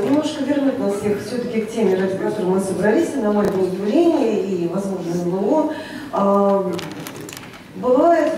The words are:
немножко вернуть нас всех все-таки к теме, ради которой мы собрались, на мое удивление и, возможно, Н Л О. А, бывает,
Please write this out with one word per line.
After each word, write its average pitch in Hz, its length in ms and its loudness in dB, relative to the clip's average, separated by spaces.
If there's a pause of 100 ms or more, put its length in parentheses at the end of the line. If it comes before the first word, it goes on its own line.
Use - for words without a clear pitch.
немножко 285 400 0
вернуть 269 360 0
нас 202 160 0
всех 208 280 -2
все-таки 233 380 -4
к 208 80 -4
теме, 196 240 2
ради 190 240 0
которой 202 280 -4
мы 190 140 2
собрались, 196 640 0
на 208 100 0
мое 196 180 2
удивление 208 920 2
и, 185 340 -2
возможно, 185 380 -4 (120)
Н 175 100 -2
Л 202 200 2
О. - 180 2 (400)
А, 196 600 2 (1040)
бывает, 294 640 4